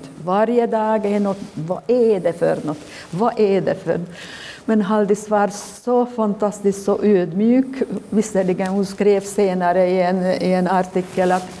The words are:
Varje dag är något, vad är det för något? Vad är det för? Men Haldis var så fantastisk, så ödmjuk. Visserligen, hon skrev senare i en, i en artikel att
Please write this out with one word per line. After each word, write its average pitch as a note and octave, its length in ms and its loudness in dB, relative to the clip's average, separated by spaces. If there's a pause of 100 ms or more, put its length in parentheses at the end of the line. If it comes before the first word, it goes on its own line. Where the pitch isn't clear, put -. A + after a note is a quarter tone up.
(260)
Varje A3 420 2
dag A3 380 0
är G3+ 140 0
något, G3 220 -2 (120)
vad D#3+ 340 -6
är A3+ 320 4
det E3+ 140 0
för D#3+ 320 0
något? D3+ 160 -8 (300)
Vad A3 280 0
är G3 220 2
det D#3 140 -2
för? F3 240 -2 (680)
Men A3 140 2
Haldis G#3 480 0
var G#3 180 2 (360)
så B3 220 2
fantastisk, G3+ 800 -2
så G3+ 180 0
ödmjuk. G#3 600 4 (440)
Visserligen, F#3+ 580 0
hon G3 180 0
skrev G3 360 2
senare F#3 680 2
i F#3 140 2
en, F3+ 240 2
i F#3 260 0
en F#3 160 2
artikel F#3 640 0
att F3+ 160 0 (120)